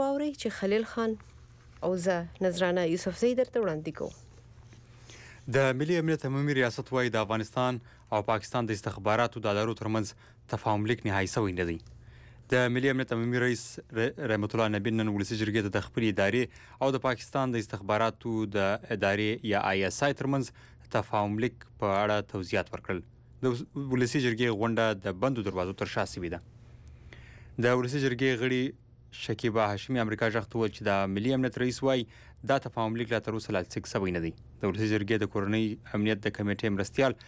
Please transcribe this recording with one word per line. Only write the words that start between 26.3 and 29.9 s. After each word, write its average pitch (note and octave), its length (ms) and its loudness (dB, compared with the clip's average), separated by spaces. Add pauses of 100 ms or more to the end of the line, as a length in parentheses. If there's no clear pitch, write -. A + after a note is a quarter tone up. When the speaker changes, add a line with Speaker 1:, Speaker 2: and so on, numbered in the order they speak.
Speaker 2:
ده. E2 40 -8 (1200)
د B2 160 6
ولسي B2+ 240 -2
جرګې C3 260 2 (100)
غړي B2+ 220 2 (600)
شکیبا A2 480 0
هاشمي B2 280 -2